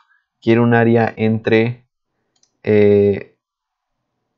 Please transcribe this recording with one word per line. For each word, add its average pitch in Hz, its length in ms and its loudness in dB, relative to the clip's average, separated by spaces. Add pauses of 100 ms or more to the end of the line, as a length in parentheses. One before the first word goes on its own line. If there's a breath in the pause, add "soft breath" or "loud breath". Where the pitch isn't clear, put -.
(420)
Quiero 113 220 0
un 120 100 0
área 113 420 0
entre, 113 680 -4 (800)
eh, 101 720 0 (1000)